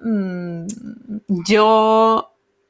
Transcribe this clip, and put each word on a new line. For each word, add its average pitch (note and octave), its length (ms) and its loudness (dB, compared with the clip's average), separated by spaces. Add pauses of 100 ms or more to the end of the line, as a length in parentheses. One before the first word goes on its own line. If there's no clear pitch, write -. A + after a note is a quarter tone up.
mm, F3+ 640 -4 (800)
yo A3 880 2 (360)